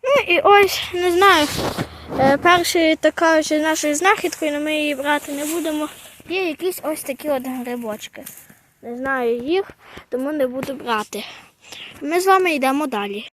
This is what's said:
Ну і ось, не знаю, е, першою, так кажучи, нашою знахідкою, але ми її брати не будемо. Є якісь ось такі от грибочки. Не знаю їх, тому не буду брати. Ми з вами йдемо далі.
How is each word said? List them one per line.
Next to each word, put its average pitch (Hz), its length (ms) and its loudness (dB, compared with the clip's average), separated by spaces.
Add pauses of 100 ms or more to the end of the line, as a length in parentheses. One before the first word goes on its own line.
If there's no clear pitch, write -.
Ну 494 320 2
і 320 60 4
ось, 403 400 4 (140)
не 359 180 0
знаю, 349 340 6 (760)
е, 269 220 6
першою, 339 540 4
так 311 180 2
кажучи, 311 440 2
нашою 311 360 0
знахідкою, 339 560 0
але 294 140 -4
ми 311 100 -2
її 302 200 0
брати 285 380 -2
не 285 120 -6
будемо. 302 440 -4 (420)
Є 370 180 -2
якісь 339 340 -4
ось 302 200 -6
такі 285 280 -6
от 262 160 0
грибочки. 240 760 -8 (580)
Не 240 140 -10
знаю 254 400 0
їх, 320 340 -2 (380)
тому 262 240 -4
не 294 140 0
буду 262 280 -6
брати. 214 500 -4 (760)
Ми 320 200 0
з 370 60 0
вами 381 280 4
йдемо 269 320 2
далі. 202 420 -6 (120)